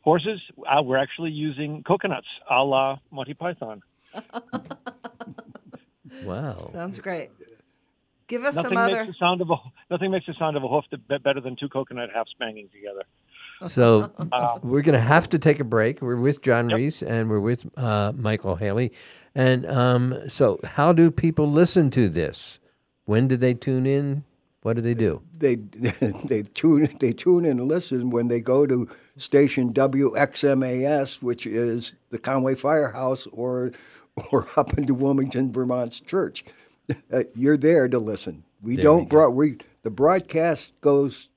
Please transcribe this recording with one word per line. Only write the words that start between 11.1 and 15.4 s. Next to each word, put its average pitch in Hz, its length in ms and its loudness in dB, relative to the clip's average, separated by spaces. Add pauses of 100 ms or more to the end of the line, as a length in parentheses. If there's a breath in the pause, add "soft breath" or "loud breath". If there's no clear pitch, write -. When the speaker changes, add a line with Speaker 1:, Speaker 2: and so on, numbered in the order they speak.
Speaker 1:
better 139 220 -2
than 123 160 -10
two 143 120 -8
coconut 127 460 -8
halves 113 240 -4
banging 107 300 -10
together. 101 340 -14 (640 loud breath)
Speaker 2:
So 117 440 4 (120)
Speaker 1:
<laughs> 160 100 -6
Uh, 120 300 -2
Speaker 2:
we're 135 200 0
gonna 143 180 4
have 147 300 4
to 170 80 0
take 147 220 2